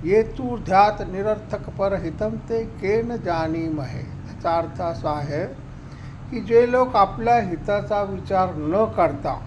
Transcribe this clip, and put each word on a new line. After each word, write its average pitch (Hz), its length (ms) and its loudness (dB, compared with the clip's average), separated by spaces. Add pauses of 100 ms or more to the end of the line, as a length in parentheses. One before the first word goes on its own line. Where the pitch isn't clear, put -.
येतुर्ध्यात 208 960 4
निरर्थक 202 720 -4
परहितं 196 600 -2
ते 226 340 -4
केन 226 520 -2
जानीमहे." 160 840 -2
याचा - 580 -4
अर्थ 165 240 -4
असा 165 280 -4
आहे 147 540 -4 (680)
की 233 100 -4
जे 233 300 6
लोक 254 260 4
आपल्या 226 440 4
हिताचा 202 640 -2
विचार 190 540 0
न 160 280 2
करता 156 640 0